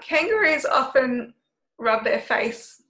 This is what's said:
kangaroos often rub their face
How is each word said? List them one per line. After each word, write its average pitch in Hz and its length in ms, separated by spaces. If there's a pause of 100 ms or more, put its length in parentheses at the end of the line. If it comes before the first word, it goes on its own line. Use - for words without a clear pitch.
kangaroos 330 640
often 254 720 (440)
rub 220 260
their 226 160
face - 680